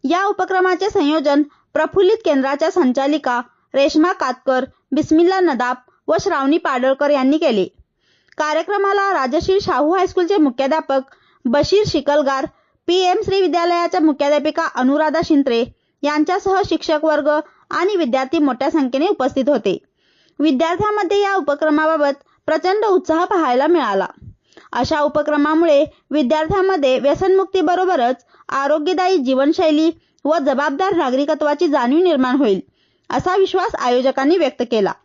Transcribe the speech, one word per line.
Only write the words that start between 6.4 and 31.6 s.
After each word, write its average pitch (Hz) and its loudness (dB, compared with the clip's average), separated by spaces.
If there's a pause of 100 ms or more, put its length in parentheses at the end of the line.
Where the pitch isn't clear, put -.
पाडळकर 269 0
यांनी 277 2
केले. 233 0 (720)
कार्यक्रमाला 392 0
राजश्री 320 0
शाहू 302 0
हायस्कूलचे 370 0
मुख्याध्यापक 277 0 (440)
बशीर 294 2
शिकलगार, 285 0 (400)
पीएम 359 2
श्री 392 0
विद्यालयाच्या 349 0
मुख्याध्यापिका 302 0
अनुराधा 285 0
शिंत्रे 262 0 (380)
यांच्यासह 370 0
शिक्षक 311 -2
वर्ग 294 0 (420)
आणि 370 -2
विद्यार्थी 262 -2
मोठ्या 269 0
संख्येने 277 -2
उपस्थित 269 -2
होते. 220 0 (640)
विद्यार्थ्यांमध्ये 359 0
या 392 -2
उपक्रमाबाबत 302 0 (240)
प्रचंड 370 0
उत्साह 359 0
पाहायला 302 0
मिळाला. 226 0 (680)
अशा 247 -2
उपक्रमामुळे 302 2 (260)
विद्यार्थ्यांमध्ये 311 0
व्यसनमुक्तीबरोबरच 349 0 (240)
आरोग्यदायी 320 0
जीवनशैली 294 2 (340)
व 311 2
जबाबदार 294 -2
नागरिकत्वाची 294 0